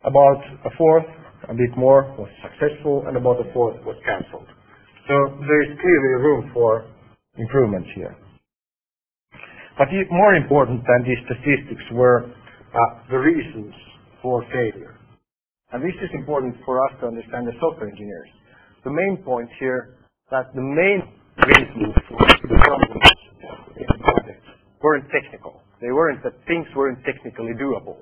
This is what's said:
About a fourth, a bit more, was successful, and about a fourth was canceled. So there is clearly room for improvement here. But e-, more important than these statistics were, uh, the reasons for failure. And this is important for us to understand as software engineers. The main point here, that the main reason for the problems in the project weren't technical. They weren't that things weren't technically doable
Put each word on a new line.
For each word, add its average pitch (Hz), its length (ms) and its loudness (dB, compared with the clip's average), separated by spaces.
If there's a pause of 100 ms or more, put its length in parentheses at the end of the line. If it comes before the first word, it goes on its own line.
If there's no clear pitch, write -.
About 139 400 4 (220)
a 117 120 -6
fourth, 160 280 4 (440)
a 110 40 -8
bit 123 240 -2
more, 135 420 4
was 101 100 -12 (140)
successful, 147 640 -4
and 131 100 -6
about 123 220 2
a 104 140 -6
fourth 117 320 -2
was 107 100 -10 (100)
canceled. - 400 -8 (640)
So 139 80 0 (320)
there 147 160 2
is 147 160 -8
clearly 135 420 2
room 139 320 0
for 113 320 2 (520)
improvement 110 580 0
here. 90 200 -12 (1600)
But 139 100 2
e-, 190 240 -2
more 190 240 6
important 127 500 0
than 123 220 2
these 123 180 -4
statistics 127 580 -4 (100)
were, 123 360 2
uh, - 800 -6
the 131 80 -2
reasons 135 560 -2 (480)
for 123 300 -4
failure. 110 480 -6 (760)
And 127 100 -8
this 180 180 -6
is 185 120 -10
important 139 500 -6
for 127 220 -4
us 131 160 -6
to 123 60 -6
understand 117 420 -10
as 117 100 -10
software 160 300 -6
engineers. 101 400 -16 (560)
The 131 60 -6
main 175 340 -4
point 120 240 -6 (100)
here, 127 380 -6 (340)
that 131 220 -6
the 131 80 -8
main 175 400 0 (400)
reason - 500 2 (160)
for - 140 -14
the - 400 4
problems - 400 4 (760)
in - 140 -14
the - 140 0
project - 420 -2 (360)
weren't 147 300 0
technical. - 500 -10 (200)
They 120 100 -6
weren't 147 320 -2
that 123 100 -6 (140)
things 170 280 -4
weren't 135 280 -4
technically 117 560 -10
doable 127 420 -8